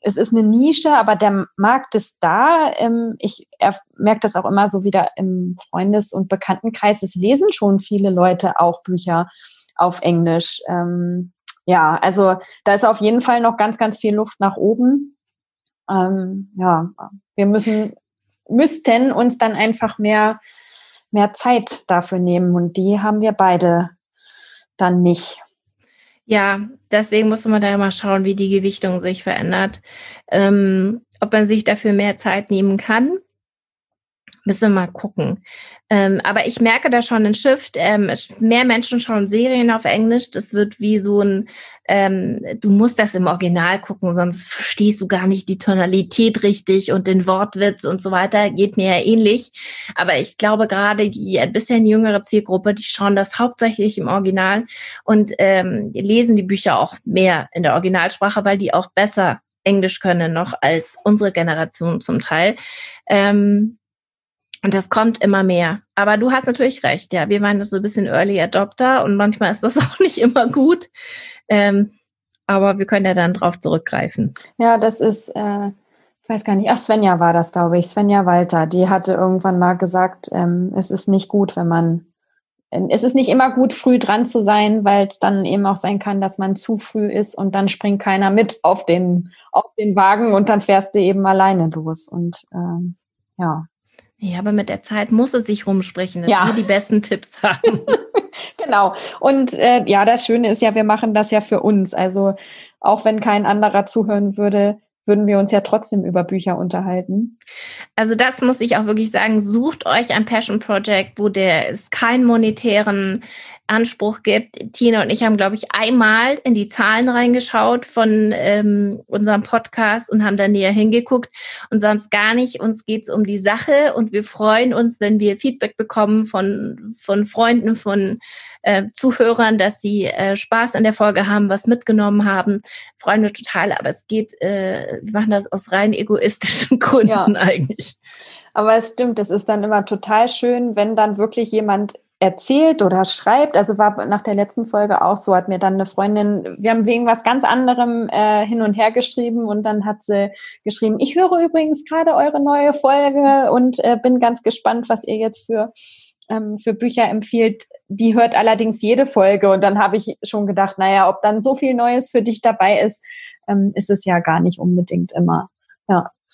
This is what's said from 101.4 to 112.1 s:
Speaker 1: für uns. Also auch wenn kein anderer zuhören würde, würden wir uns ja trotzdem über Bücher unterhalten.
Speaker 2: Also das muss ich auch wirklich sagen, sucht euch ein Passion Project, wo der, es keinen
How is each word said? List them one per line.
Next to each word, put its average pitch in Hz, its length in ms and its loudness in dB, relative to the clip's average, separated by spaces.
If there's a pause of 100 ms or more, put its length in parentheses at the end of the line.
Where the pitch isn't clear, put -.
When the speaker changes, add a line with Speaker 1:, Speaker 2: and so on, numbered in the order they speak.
Speaker 1:
für 208 200 -2
uns. 196 340 0
Also 196 400 -2 (440)
auch 220 240 0
wenn 220 180 0
kein 208 240 2
anderer 202 420 2
zuhören 202 500 -2
würde, 208 400 0 (280)
würden 208 200 2
wir 202 140 2
uns 196 120 0
ja 202 100 2
trotzdem 202 440 -2
über 180 180 -2
Bücher 180 340 -4
unterhalten. 185 840 -4 (560)
Speaker 2:
Also 220 200 0
das 254 260 -2
muss 254 200 0
ich 233 160 0
auch 214 80 0
wirklich 220 240 -2
sagen, 214 320 0
sucht 233 460 -2
euch 240 260 0
ein 214 120 0
Passion 220 340 -2
Project, 202 600 -2
wo 208 100 0
der, 190 420 0
es - 180 -14
keinen 247 360 0